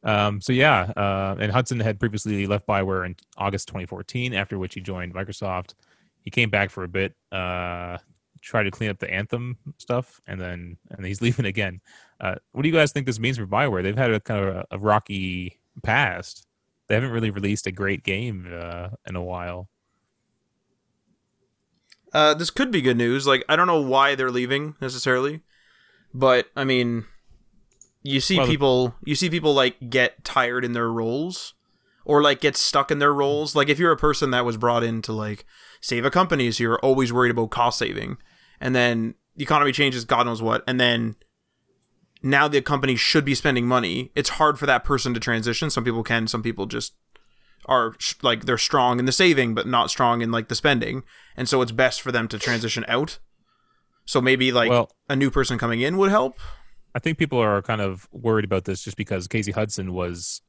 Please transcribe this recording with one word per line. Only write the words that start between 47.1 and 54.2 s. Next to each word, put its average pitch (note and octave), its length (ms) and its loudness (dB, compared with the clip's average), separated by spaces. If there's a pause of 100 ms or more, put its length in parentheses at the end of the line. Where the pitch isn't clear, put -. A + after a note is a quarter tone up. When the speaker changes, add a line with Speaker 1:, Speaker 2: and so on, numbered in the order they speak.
Speaker 2:
are A#2+ 320 2
sh-, - 240 -4
like, A#2 240 2
they're B2 120 0
strong B2 420 2
in B2 60 0
the C3 80 2
saving, C3+ 400 4
but A2 140 -2
not A#2+ 220 2
strong A#2+ 320 2
in, A2+ 100 -2
like, A2+ 180 -2
the A#2+ 60 -4
spending. B2+ 480 0 (340)
And B2+ 100 -4
so C3+ 140 4
it's A#2 100 0
best B2+ 300 2
for B2+ 100 -6
them A#2 160 0
to A2 100 -6
transition A#2 520 -2
out. C3+ 300 -2 (840)
So - 160 0
maybe, B2+ 320 4